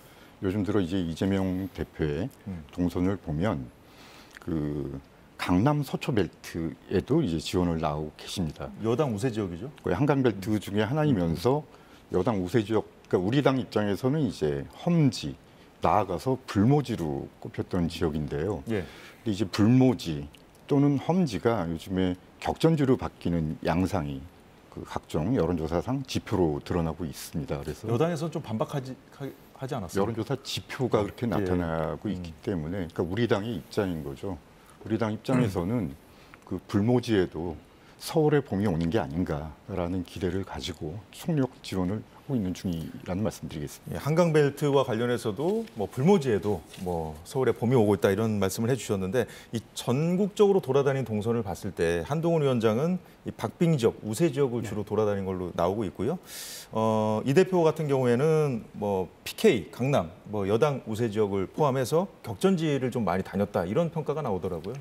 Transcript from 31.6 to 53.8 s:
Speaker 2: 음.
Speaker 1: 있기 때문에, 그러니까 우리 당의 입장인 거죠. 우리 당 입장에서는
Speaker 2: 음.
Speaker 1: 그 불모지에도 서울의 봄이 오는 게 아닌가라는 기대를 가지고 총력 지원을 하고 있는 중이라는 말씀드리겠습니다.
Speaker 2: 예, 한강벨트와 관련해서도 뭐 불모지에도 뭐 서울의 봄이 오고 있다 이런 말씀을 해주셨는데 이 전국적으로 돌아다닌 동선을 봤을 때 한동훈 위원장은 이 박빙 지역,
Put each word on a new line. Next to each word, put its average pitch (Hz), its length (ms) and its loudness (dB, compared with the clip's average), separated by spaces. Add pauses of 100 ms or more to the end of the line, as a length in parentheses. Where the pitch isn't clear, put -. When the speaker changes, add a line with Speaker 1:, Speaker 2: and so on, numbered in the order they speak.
Speaker 2:
음. 98 40 -2
Speaker 1:
있기 90 200 -8 (100)
때문에, 85 340 -4
그러니까 87 260 -4
우리 95 240 0
당의 107 300 -2
입장인 85 480 -4
거죠. 87 340 -8 (460)
우리 104 140 -2
당 110 140 -2
입장에서는 104 640 -2
Speaker 2:
음. 80 220 -4 (480)
Speaker 1:
그 95 220 -6
불모지에도 101 920 2 (420)
서울의 151 420 2
봄이 104 260 0
오는 82 240 0
게 113 80 2
아닌가라는 85 1040 -4
기대를 92 400 -4
가지고 82 560 -8 (140)
총력 143 500 -2
지원을 95 400 -2 (300)
하고 - 20 0
있는 92 200 -2
중이라는 87 680 -6
말씀드리겠습니다. 80 720 -8
Speaker 2:
예, 85 40 -6
한강벨트와 147 880 2
관련해서도 123 880 -2
뭐 101 140 -4
불모지에도 127 720 2 (180)
뭐 82 440 -4
서울의 127 300 0
봄이 120 200 2
오고 104 220 6
있다 104 140 4
이런 107 280 2
말씀을 104 320 0
해주셨는데 104 560 0 (260)
이 117 80 -2 (140)
전국적으로 185 840 2
돌아다닌 135 440 2
동선을 113 380 0
봤을 98 280 -6
때 85 360 2
한동훈 160 360 2
위원장은 131 560 2 (260)
이 - 60 -6
박빙 - 480 2
지역, 110 240 4